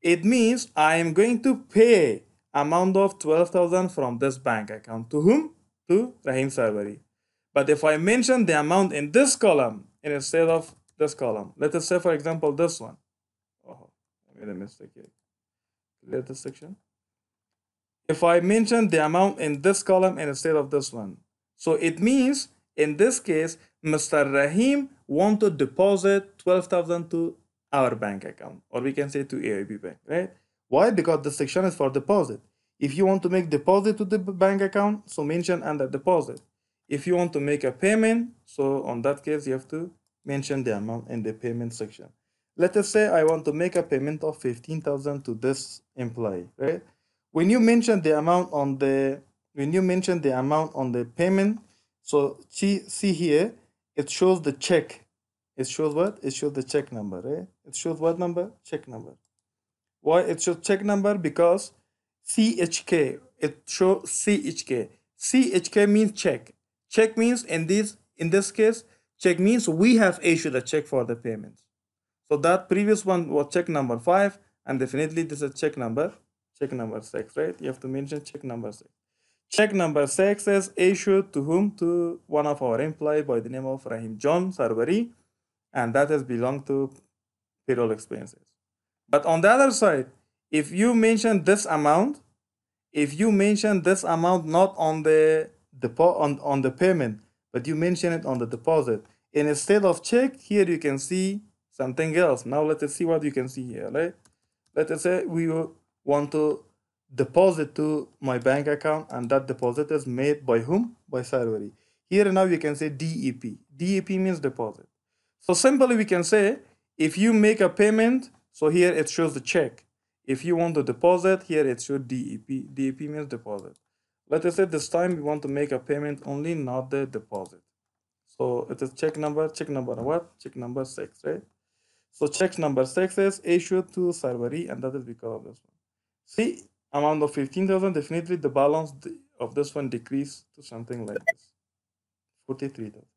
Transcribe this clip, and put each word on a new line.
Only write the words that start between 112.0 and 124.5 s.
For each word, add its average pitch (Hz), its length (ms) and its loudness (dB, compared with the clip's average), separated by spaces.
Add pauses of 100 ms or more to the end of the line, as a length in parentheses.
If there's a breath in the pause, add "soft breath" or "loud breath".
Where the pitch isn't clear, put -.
Here 202 220 4
now 190 140 4
you 175 140 0
can 151 180 -4
say 151 140 -6
D 143 160 -10
E 147 260 -4
P. 117 260 -12 (160)
D 180 240 -2
E - 20 0
P 190 180 -4
means 185 220 -2
deposit. 123 460 -6 (540)
So 185 140 0
simply 262 420 4
we 214 80 2
can 180 200 0
say, 214 340 2 (380 soft breath)
if 156 200 0
you 220 160 4
make 214 280 4
a 190 80 6
payment, 220 640 2 (220)
so 156 160 0
here 175 240 4
it 151 160 0
shows 160 260 -2
the 135 60 -8
check. 143 440 -2 (420)
If 135 180 -4
you 170 120 0
want 170 180 0
to 147 80 0
deposit, 180 640 2
here 156 220 0
it 123 140 -2
shows 139 200 -4
D 127 160 -8 (180)
E 110 40 -12
P. 131 360 -10
D 135 140 -4
E 131 40 -6
P 147 160 -12
means 151 200 -10
deposit. 110 480 -12 (520)
Let 151 160 0
us 170 120 0